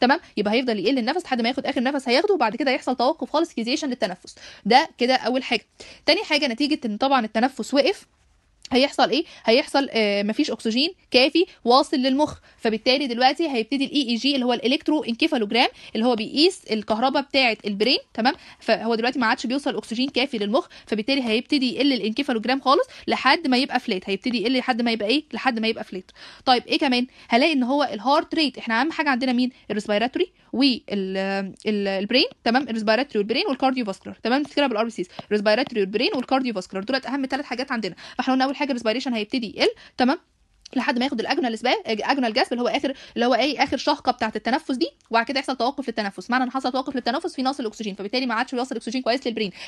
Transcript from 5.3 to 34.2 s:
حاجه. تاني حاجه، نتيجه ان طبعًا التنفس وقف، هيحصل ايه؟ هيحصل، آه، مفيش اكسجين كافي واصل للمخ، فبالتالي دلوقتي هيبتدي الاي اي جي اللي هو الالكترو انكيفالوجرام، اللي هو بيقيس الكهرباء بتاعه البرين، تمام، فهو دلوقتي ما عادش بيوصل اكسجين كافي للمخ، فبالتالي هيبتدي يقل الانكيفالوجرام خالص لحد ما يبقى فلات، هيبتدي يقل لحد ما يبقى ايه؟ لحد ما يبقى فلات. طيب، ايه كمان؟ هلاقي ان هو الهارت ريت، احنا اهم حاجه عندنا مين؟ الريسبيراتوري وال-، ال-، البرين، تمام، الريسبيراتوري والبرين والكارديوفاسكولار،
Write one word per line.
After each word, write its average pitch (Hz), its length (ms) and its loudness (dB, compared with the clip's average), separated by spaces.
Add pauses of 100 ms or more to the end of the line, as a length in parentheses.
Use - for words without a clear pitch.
حاجه. - 240 -4 (400)
تاني 349 180 4
حاجه، 294 220 2
نتيجه 277 400 0
ان 208 100 -2
طبعًا 262 280 2
التنفس 226 500 -2
وقف، 285 320 2 (640)
هيحصل 262 380 4
ايه؟ 285 140 0 (200)
هيحصل، 277 460 2
آه، 202 320 0
مفيش 214 280 0
اكسجين 247 440 -2 (160)
كافي 302 360 4 (180)
واصل 269 320 4
للمخ، 269 420 0 (200)
فبالتالي 247 480 0
دلوقتي 254 420 2
هيبتدي 269 360 -2
الاي 269 240 -2
اي 240 60 0
جي 262 200 0
اللي 247 120 0
هو 247 60 2
الالكترو 285 520 0
انكيفالوجرام، 226 640 0 (260)
اللي 220 120 0
هو 247 100 2
بيقيس 277 540 0
الكهرباء 226 520 0
بتاعه 262 340 2 (100)
البرين، 214 320 0 (160)
تمام، 240 200 0 (260)
فهو 226 340 0
دلوقتي 240 240 -2
ما 233 80 2
عادش 254 200 0
بيوصل 262 300 -2
اكسجين 226 320 -4
كافي 240 300 -2
للمخ، 208 280 0 (200)
فبالتالي 262 380 -2
هيبتدي 240 500 0
يقل 277 180 2
الانكيفالوجرام 240 680 -2
خالص 311 260 4 (200)
لحد 294 400 2
ما 254 100 4
يبقى 262 240 0
فلات، 196 300 -4
هيبتدي 226 320 -2
يقل 254 160 0
لحد 240 240 -2
ما 233 80 0
يبقى 220 180 -2
ايه؟ 285 240 0
لحد 233 260 -2
ما 220 100 0
يبقى 220 160 -4
فلات. - 260 -12 (340)
طيب، 247 220 4
ايه 302 120 0
كمان؟ 254 280 2 (220)
هلاقي 285 240 4
ان 262 100 2
هو 277 300 2
الهارت 277 420 0
ريت، 302 240 0
احنا 226 220 -2
اهم 320 120 0
حاجه 302 180 0
عندنا 254 220 0
مين؟ 247 180 2 (200)
الريسبيراتوري 214 600 0 (200)
وال-، 247 380 2
ال-، 196 640 -2 (140)
البرين، 208 600 0 (180)
تمام، 247 180 2
الريسبيراتوري 220 560 0
والبرين 240 300 -2
والكارديوفاسكولار، 254 720 -2